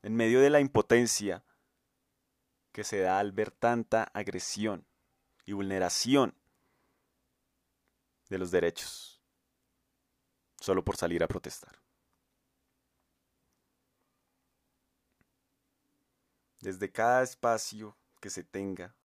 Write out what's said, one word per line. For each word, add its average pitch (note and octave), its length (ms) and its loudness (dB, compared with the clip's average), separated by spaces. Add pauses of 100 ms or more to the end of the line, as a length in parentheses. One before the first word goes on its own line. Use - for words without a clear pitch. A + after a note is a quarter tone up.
en G#2+ 120 -4
medio A#2 240 4
de C#3 120 8
la D3 80 8
impotencia A2 840 2 (1300)
que G#2+ 120 -10
se G2+ 160 -4
da F#2 180 2
al G2+ 140 0
ver G#2 180 -2
tanta A#2 540 0 (100)
agresión G2 720 -6 (600)
y G2+ 80 -10
vulneración G2 840 0 (1900)
de F#2+ 80 -6
los F2+ 140 -6
derechos, - 680 -2 (1400)
solo F#2 240 -2
por G2 120 -4
salir E2 280 -2
a E2 40 0
protestar. - 540 -12 (4000)
Desde F#2+ 320 -8
cada B2 320 2
espacio A2 720 -4 (220)
que G2+ 100 -14
se F2+ 140 -10
tenga F#2+ 600 -10